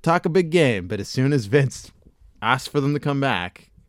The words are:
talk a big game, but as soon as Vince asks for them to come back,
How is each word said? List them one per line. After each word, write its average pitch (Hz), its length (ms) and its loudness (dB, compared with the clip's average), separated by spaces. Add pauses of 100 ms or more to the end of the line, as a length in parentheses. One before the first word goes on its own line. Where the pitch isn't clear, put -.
talk 170 240 0
a - 20 0
big 165 220 0
game, 123 380 2
but 104 120 -6
as 101 80 -10
soon 135 240 0
as 123 140 0
Vince 135 460 0 (500)
asks 123 260 0
for 143 120 -2
them 139 120 0
to 147 80 -2
come 139 200 -2
back, 95 500 -4 (180)